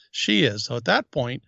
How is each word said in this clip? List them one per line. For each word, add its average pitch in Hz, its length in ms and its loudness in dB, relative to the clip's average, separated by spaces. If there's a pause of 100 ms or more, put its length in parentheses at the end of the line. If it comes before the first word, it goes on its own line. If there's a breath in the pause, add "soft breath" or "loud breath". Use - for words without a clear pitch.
(100)
she 208 340 2
is. 104 220 0
So 120 100 -6
at 117 80 -8
that 220 260 0
point, 127 380 -4